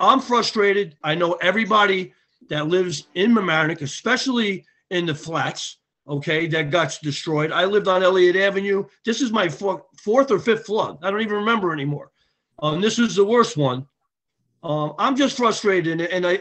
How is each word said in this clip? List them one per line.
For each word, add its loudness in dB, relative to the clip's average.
I'm 4
frustrated. 0
I 0
know 0
everybody 2
that -4
lives 0
in 2
Mamaroneck, 2
especially -2
in -2
the -2
flats, -6
okay, -2
that -2
got 0
destroyed. -2
I 0
lived 2
on 2
Elliott 4
Avenue. 0
This -2
is 0
my 0
four-, -4
fourth 2
or 4
fifth 0
flood. -4
I -4
don't -2
even -2
remember 0
anymore. -6
Um, -2
this 0
is 0
the 4
worst 2
one. -2
Um, -4
I'm 0
just 0
frustrated, 0
and, -4
and -2
I, 0